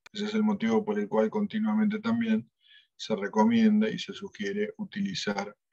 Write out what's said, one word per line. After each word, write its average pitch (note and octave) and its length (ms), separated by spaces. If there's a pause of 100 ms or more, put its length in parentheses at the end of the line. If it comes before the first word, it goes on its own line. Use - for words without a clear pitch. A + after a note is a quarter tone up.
(120)
Ese G#3 140
es G#3 80
el G#3+ 100
motivo G#2+ 400
por G#2 140
el G2+ 100
cual A2 220
continuamente G#2+ 680
también A2+ 500 (440)
se - 220
recomienda G#2+ 720
y - 100
se - 140
sugiere G3+ 640
utilizar G3 800 (160)